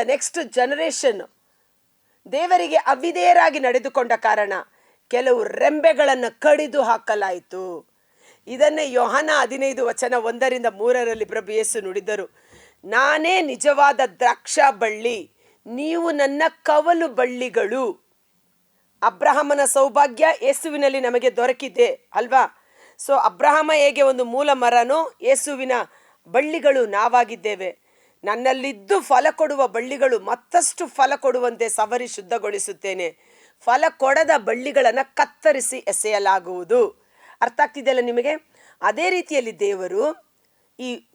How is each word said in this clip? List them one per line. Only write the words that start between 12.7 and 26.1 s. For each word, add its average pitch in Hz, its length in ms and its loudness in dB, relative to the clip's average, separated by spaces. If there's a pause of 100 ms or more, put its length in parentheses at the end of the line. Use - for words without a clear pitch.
"ನಾನೇ 302 580 0
ನಿಜವಾದ 285 580 2 (180)
ದ್ರಾಕ್ಷ 240 400 -2 (120)
ಬಳ್ಳಿ, 214 640 -4 (340)
ನೀವು 320 440 -4
ನನ್ನ 285 320 0 (200)
ಕವಲು 320 460 2
ಬಳ್ಳಿಗಳು." 247 1040 -4 (920)
ಅಬ್ರಹಾಮನ 285 580 0
ಸೌಭಾಗ್ಯ 269 640 2 (160)
ಯೇಸುವಿನಲ್ಲಿ 277 580 -2
ನಮಗೆ 247 360 -2
ದೊರಕಿದೆ 240 800 -2
ಅಲ್ವಾ? 240 480 -2 (440)
So 277 60 0 (120)
ಅಬ್ರಹಾಮ 294 500 2
ಹೇಗೆ 285 280 2
ಒಂದು 262 220 2
ಮೂಲ 262 280 -2
ಮರನೋ, 247 600 2 (100)
ಯೇಸುವಿನ 262 500 -2 (560)